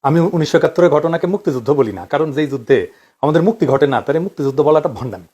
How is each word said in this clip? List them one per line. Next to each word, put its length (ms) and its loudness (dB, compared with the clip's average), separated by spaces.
আমি 100 2
উনিশশো 220 0
একাত্তরের 380 2
ঘটনাকে 380 -2
মুক্তিযুদ্ধ 340 -4
বলি 180 0
না, 40 -12
কারণ 240 0
যেই 160 -2
যুদ্ধে 240 2
আমাদের 260 2
মুক্তি 240 0
ঘটে 220 2
না, 120 0
তারে 200 -2
মুক্তিযুদ্ধ 320 -4
বলাটা 300 2
ভণ্ডামি। 360 -12